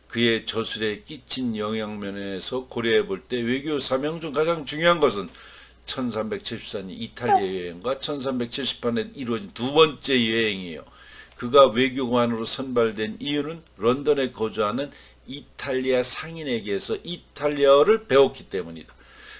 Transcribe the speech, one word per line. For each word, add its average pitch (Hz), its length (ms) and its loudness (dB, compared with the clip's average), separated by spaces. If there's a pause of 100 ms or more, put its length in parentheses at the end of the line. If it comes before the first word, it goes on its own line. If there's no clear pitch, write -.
그의 117 400 2
저술에 107 560 -4
끼친 127 520 -4
영향면에서 101 1120 -6
고려해 113 400 2
볼 95 220 -6
때 123 120 -4
외교 139 380 -2
사명 139 420 -2
중 160 120 -8
가장 160 340 -2
중요한 165 340 2
것은 101 300 2 (560)
천삼백칠십사 107 920 -4
년 95 100 -10
이탈리아 98 720 -2
여행과 90 380 -6
천삼백칠십팔 127 960 -4
년 107 180 -4
이루어진 113 400 -6
두 127 180 -4
번째 147 420 4
여행이에요. 107 720 0 (520)
그가 131 320 6
외교관으로 120 760 0
선발된 113 760 -2
이유는 147 420 -4 (160)
런던에 131 540 2
거주하는 110 580 -2 (380)
이탈리아 131 720 -2
상인에게서 120 1000 -4
이탈리아어를 147 1040 4
배웠기 135 420 4
때문이다. 82 420 -8 (480)